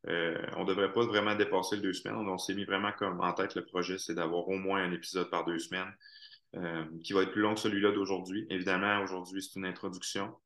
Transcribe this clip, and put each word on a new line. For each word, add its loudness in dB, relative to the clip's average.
Euh, 0
on -2
devrait 2
pas 4
vraiment 2
dépasser 2
le -2
deux 0
semaines. -4
On, -2
on 0
s'est -2
mis -2
vraiment 2
comme 0
en 2
tête 0
le -2
projet, -2
c'est -6
d'avoir 0
au 0
moins 2
un 0
épisode -2
par 0
deux 0
semaines, -4
euh, -4
qui -6
va 6
être 2
plus 2
long 4
que -2
celui-là 4
d'aujourd'hui. 0
Évidemment, 2
aujourd'hui, -4
c'est -10
une -4
introduction. -4